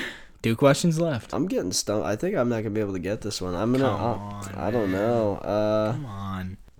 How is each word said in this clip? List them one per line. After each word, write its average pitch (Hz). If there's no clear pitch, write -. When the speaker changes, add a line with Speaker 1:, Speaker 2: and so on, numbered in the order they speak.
Speaker 1:
<laughs> -
Two 113
questions 156
left. 156
Speaker 2:
I'm 143
getting 202
stumped. 101
I 101
think 185
I'm 120
not 113
gonna 110
be 107
able 98
to 95
get 95
this 101
one. 90
I'm 107
gonna, 131
Speaker 1:
Come 117
Speaker 2:
uh, 110
Speaker 1:
on, 101
Speaker 2:
I 87
don't 107
Speaker 1:
man. 95
Speaker 2:
know. 110
Uh, 107
Speaker 1:
Come 143
on. 95